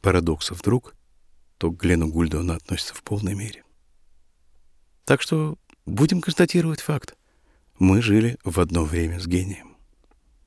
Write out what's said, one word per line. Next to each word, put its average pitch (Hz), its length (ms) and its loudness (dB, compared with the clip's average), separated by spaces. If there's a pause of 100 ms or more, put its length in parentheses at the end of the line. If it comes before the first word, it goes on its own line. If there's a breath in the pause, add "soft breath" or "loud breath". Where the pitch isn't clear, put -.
парадоксов 85 600 0
друг", 120 320 -2 (600)
то 85 140 -4
к 85 100 -10
Глену 85 280 2
Гульду 80 320 -2
она 82 160 -4
относится - 380 -8
в - 80 -18
полной 104 320 -4
мере. 101 300 -12 (1400)
Так - 180 2
что 156 340 -2 (300)
будем 156 340 2
констатировать 165 640 0
факт. - 340 -6 (640)
Мы 95 240 6
жили 110 420 4
в 92 160 0
одно 82 240 2
время 85 360 -2
с 90 60 -10
гением. 92 500 -4 (720)